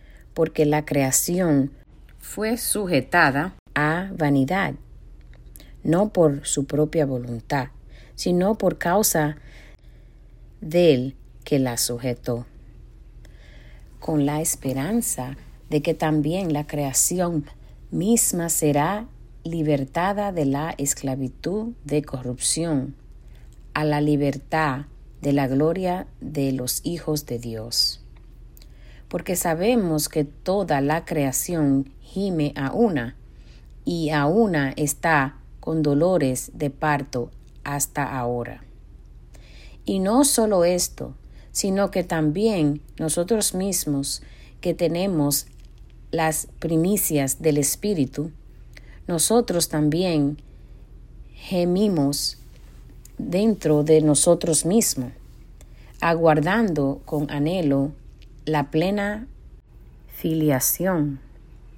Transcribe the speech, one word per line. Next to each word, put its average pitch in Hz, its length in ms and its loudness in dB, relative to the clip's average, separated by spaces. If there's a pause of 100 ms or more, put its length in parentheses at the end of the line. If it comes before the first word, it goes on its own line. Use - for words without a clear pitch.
(320)
Porque 160 320 2
la 151 220 2
creación 143 840 2 (460)
fue 220 380 -4
sujetada 175 960 0 (200)
a 160 420 0
vanidad, 147 580 2 (1080)
no 185 300 2
por 147 340 2
su - 180 -2
propia 151 400 0
voluntad, 123 640 -4 (460)
sino 180 420 0
por 180 220 0
causa 170 580 2 (1200)
del 151 560 4 (280)
que 147 140 0
la 127 180 0
sujetó, 120 720 -4 (1500)
con 151 280 0
la 147 140 0
esperanza 139 960 -4 (340)
de 151 120 2
que 160 120 0
también 160 580 0
la 147 140 -4
creación 156 800 -2 (440)
misma 180 580 0
será 165 580 0 (380)
libertada 165 880 -2
de 165 120 0
la 139 340 -2
esclavitud 135 960 -6 (100)
de 147 180 -2
corrupción 135 920 -4 (800)
a 151 100 0
la 147 160 2
libertad 143 840 0 (340)
de 143 120 0
la 139 140 2
gloria 170 600 0 (140)
de 147 320 -4
los 127 320 -4
hijos 156 420 -4
de 120 120 -6
Dios. 117 680 -4 (1040)
Porque 175 280 -6
sabemos 175 720 0
que 151 160 -2
toda 175 560 -2
la 151 240 0
creación 139 960 0
gime 180 560 -2
a 139 160 -4
una, 160 440 0 (680)
y 165 260 -2
a 147 160 2
una 160 500 2
está 147 600 0 (240)
con 160 220 -2
dolores 147 720 2
de 147 160 -4
parto 139 600 -4 (320)
hasta 143 560 -6
ahora. 120 460 -6 (1200)
Y 196 160 0
no 220 240 4
solo 214 400 4
esto, 175 500 0 (380)
sino 196 380 0
que 185 120 0
también 160 800 0 (180)
nosotros 180 560 0
mismos 175 680 -4 (380)
que 175 120 0
tenemos 170 760 0 (640)
las 160 380 0 (100)
primicias 160 840 0
del 151 160 2
Espíritu, 151 760 -2 (720)
nosotros 180 640 2
también 151 680 0 (960)
gemimos 175 1040 0 (800)
dentro 175 640 2
de 156 160 8
nosotros 156 640 4
mismos, 165 480 0 (880)
aguardando 165 1040 2
con 147 260 -4
anhelo 147 640 0 (540)
la 147 240 0
plena 202 560 0 (800)
filiación, 156 1120 0 (580)